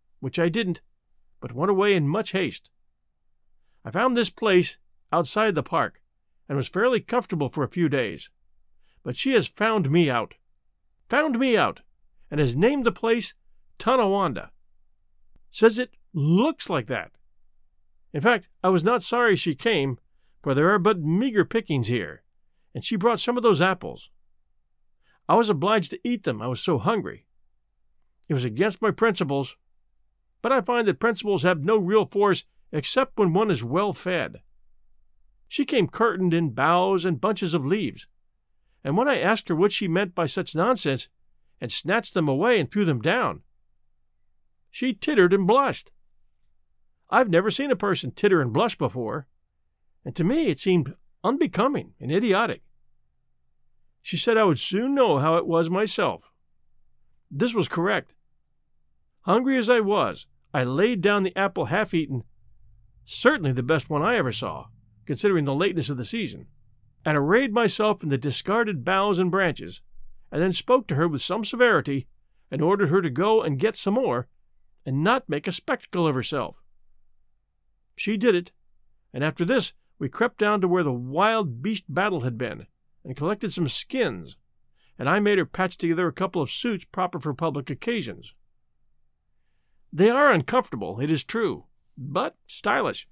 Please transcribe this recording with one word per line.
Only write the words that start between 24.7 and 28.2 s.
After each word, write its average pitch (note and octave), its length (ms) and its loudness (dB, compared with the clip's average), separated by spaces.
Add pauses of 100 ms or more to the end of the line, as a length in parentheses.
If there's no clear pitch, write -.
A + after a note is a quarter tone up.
I D#3+ 60 6
was A3 140 4
obliged F#3+ 420 0
to - 120 -10
eat A#3+ 200 -4
them, A2 180 -4
I A#2 60 -6
was B2+ 120 -4
so D#3 200 0
hungry. D#3+ 480 -4 (1000)